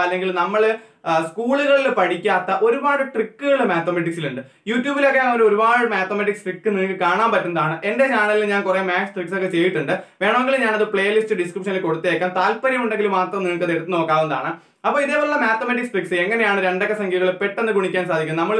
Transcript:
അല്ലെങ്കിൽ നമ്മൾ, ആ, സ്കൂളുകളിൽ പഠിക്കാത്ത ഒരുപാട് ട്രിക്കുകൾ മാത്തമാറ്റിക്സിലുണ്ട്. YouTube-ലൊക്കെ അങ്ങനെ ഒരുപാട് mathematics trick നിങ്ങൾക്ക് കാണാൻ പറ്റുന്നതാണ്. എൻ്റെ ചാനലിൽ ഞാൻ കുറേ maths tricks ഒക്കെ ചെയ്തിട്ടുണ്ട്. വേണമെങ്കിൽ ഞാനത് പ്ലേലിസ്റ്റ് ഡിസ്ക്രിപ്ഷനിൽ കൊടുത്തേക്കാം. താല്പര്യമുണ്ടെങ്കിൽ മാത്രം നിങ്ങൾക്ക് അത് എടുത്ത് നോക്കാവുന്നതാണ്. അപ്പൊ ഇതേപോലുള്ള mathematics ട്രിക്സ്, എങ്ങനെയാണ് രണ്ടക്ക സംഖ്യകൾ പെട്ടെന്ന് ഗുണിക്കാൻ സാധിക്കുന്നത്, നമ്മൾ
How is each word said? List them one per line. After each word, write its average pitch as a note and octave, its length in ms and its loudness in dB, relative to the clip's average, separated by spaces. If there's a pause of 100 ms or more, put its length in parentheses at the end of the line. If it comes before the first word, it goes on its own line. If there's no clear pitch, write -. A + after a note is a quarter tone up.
അല്ലെങ്കിൽ F#3 240 -2 (120)
നമ്മൾ, G#3 220 2 (460)
ആ, E3 40 2 (140)
സ്കൂളുകളിൽ C4+ 600 2 (120)
പഠിക്കാത്ത F#3 500 0 (160)
ഒരുപാട് C#4 360 2 (120)
ട്രിക്കുകൾ C4+ 460 0 (120)
മാത്തമാറ്റിക്സിലുണ്ട്. E3 720 -2 (300)
YouTube-ലൊക്കെ C4+ 520 2
അങ്ങനെ A#3+ 260 2
ഒരുപാട് A3+ 360 4 (100)
mathematics G3+ 500 -4
trick F#3 300 -6
നിങ്ങൾക്ക് F#3+ 300 -2
കാണാൻ F#3 300 2
പറ്റുന്നതാണ്. D#3+ 400 -2 (140)
എൻ്റെ B3+ 240 2
ചാനലിൽ G#3+ 380 2
ഞാൻ G3+ 160 0
കുറേ F#3+ 240 2
maths G3 240 -2
tricks F3+ 240 -6
ഒക്കെ F#3 160 -2
ചെയ്തിട്ടുണ്ട്. E3 380 0 (320)
വേണമെങ്കിൽ B3+ 400 2
ഞാനത് G#3+ 280 0
പ്ലേലിസ്റ്റ് G#3+ 480 2
ഡിസ്ക്രിപ്ഷനിൽ F#3 460 -4
കൊടുത്തേക്കാം. E3 440 0 (100)
താല്പര്യമുണ്ടെങ്കിൽ A3 760 0
മാത്രം F#3 300 -2
നിങ്ങൾക്ക് F3 220 -2
അത് E3 80 0
എടുത്ത് E3 200 -4
നോക്കാവുന്നതാണ്. D#3 540 0 (360)
അപ്പൊ C4 160 0
ഇതേപോലുള്ള D4 400 0
mathematics A#3+ 500 -2
ട്രിക്സ്, F3+ 300 -2
എങ്ങനെയാണ് G#3 420 0
രണ്ടക്ക F#3 360 0
സംഖ്യകൾ F#3 260 0 (140)
പെട്ടെന്ന് G#3+ 340 -2
ഗുണിക്കാൻ F#3 340 0
സാധിക്കുന്നത്, D#3+ 340 -2
നമ്മൾ G#3+ 160 0